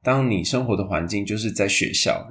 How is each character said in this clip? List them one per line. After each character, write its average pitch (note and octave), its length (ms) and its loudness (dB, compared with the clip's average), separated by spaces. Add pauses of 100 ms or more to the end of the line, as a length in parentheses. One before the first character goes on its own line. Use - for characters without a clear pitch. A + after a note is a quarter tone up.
当 C3 300 2
你 F2 140 0
生 C3 200 0
活 G#2+ 120 2
的 G2 80 0
环 E2 200 -2
境 G2+ 200 -2
就 G#2+ 120 -2
是 G#2+ 140 -2
在 G2+ 160 0
学 - 240 0
校， - 400 0